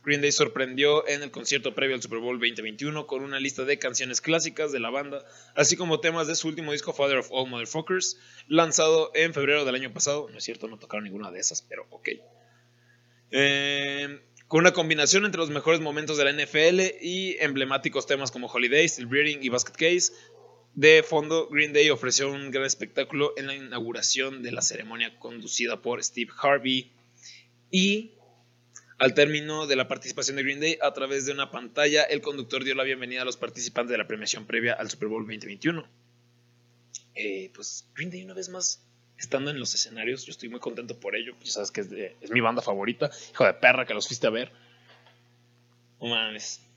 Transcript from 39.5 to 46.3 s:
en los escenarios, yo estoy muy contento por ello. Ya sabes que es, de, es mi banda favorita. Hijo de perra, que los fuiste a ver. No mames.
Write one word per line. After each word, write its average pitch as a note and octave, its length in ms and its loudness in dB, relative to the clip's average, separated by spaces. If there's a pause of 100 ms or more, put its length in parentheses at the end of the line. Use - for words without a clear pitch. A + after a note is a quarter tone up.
en C#3 80 -6
los A2+ 160 -4
escenarios, A2 500 -4
yo C3 60 -16
estoy B2 160 -14
muy A#2+ 140 -12
contento A#2+ 360 -8
por G2+ 200 -6
ello. A#2 260 -8
Ya - 80 -8
sabes G2+ 200 -4
que G#2+ 100 -6
es, F#2+ 80 -6
de, F#2+ 320 -10
es - 100 -12
mi B2 80 4
banda A#2 220 2
favorita. A#2 500 -2 (220)
Hijo - 100 -4
de F#2+ 120 4
perra, B2+ 300 6
que A2+ 80 -6
los G#2 140 -4
fuiste B2 180 -4
a A2+ 40 4
ver. A#2 240 -4 (1500)
No A#2 80 -8
mames. A2+ 540 -4 (160)